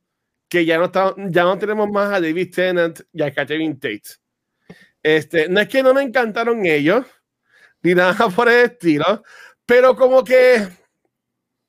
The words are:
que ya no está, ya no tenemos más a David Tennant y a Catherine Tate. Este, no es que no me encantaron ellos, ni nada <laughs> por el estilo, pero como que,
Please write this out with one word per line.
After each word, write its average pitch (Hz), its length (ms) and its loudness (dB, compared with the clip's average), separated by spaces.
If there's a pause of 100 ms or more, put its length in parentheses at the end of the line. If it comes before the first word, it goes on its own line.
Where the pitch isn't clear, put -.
(480)
que 170 180 -2
ya 160 120 0
no 175 80 0
está, 190 320 -2
ya 175 280 -2
no 185 120 0
tenemos 208 320 -4
más 202 240 -4
a 190 80 -2
David 175 320 -6
Tennant 175 460 -2 (120)
y 156 120 -6
a 143 100 -6
Catherine 151 420 -6
Tate. 107 280 -10 (1000)
Este, 156 480 -2
no 185 120 0
es 208 60 -2
que 269 140 -2
no 262 140 4
me 277 80 0
encantaron 233 600 -4
ellos, 165 440 0 (720)
ni 175 140 2
nada 180 180 4 (160)
<laughs> 180 60 -8
por 240 140 2
el 240 160 4
estilo, 175 580 -2 (420)
pero 254 300 4
como 254 280 2
que, 254 440 2 (1000)